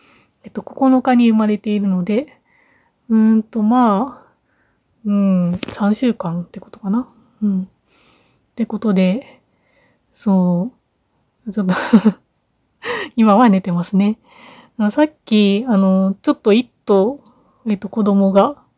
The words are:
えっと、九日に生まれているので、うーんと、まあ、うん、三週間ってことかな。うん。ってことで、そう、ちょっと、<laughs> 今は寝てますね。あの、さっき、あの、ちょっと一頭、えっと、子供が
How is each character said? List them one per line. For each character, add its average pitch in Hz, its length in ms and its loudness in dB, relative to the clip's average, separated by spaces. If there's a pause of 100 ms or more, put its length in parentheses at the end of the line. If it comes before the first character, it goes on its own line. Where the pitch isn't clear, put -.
(440)
え - 60 -20
っ - 20 -20
と、 - 120 -10
九 262 380 0
日 254 140 0
に 240 140 4
生 220 80 2
ま 214 100 0
れ 208 100 -2
て 214 120 -8
い 208 100 -2
る 202 80 -2
の 180 160 -2
で、 214 360 -6 (720)
う 226 60 0
ー 220 200 4
ん 214 80 0
と、 220 180 -6
ま 233 640 0
あ、 - 40 -20 (760)
う 208 60 -2
ん、 185 480 0 (100)
三 208 260 -2
週 240 180 -2
間 170 300 -8
っ - 20 -12
て - 140 -20
こ - 100 -20
と - 100 -20
か 196 100 -10
な。 233 180 -4 (340)
う 214 60 -2
ん。 190 160 -2
っ - 20 -10 (960)
て 226 60 -2
こ 220 120 -10
と 208 160 -2
で、 185 480 -2 (680)
そ 185 640 -2 (720)
う、 202 40 -10
ち 214 100 -4
ょ - 20 -2
っ 185 40 -4
と、 180 60 0 (680)
<laughs> - 720 -14
今 220 220 4
は 247 100 4
寝 190 140 2
て 185 100 -6
ま 175 140 -4
す - 100 -6
ね。 208 240 0 (580)
あ 220 60 -2
の、 208 80 0
さ 302 120 2
っ 302 80 -2 (120)
き、 208 440 0
あ 214 100 2
の、 190 440 0
ち - 80 -4
ょ - 40 2
っ - 80 -8
と 214 100 2
一 247 180 2 (160)
頭、 214 360 0 (440)
え 208 100 -2
っ - 20 -8
と、 202 100 -12
子 214 160 -4
供 196 300 2
が 233 240 2 (200)